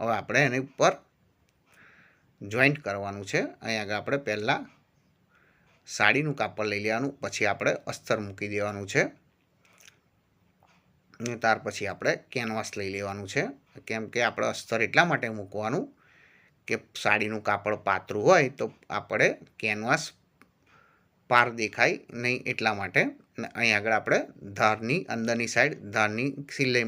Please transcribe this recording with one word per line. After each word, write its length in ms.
હવે 140
આપણે 320
એની 200
ઉપર 260
જોઈન્ટ 440
કરવાનું 460
છે. 100
અહીં 180
આગળ 180
આપણે 180
પહેલાં 340
સાડીનું 540
કાપડ 300
લઈ 160
લેવાનું, 340
પછી 300
આપણે 200
અસ્તર 340
મૂકી 300
દેવાનું 380
છે 80
અને 240
ત્યાર 220
પછી 260
આપણે 200
કેનવાસ 360
લઈ 180
લેવાનું 360
છે. 100
કેમ 240
કે 120
આપણે 300
અસ્તર 320
એટલા 240
માટે 180
મૂકવાનું 460
કે 80
સાડીનું 460
કાપડ 280
પાતળું 400
હોય 220
તો 60
આપણે 300
કેનવાસ 420
પાર 180
દેખાય 360
નહીં 180
એટલા 280
માટે. 220
અને 100
અહીં 160
આગળ 220
આપણે 220
ધારની 420
અંદરની 420
સાઈડ 200
ધારની 340
સિલાઈ 320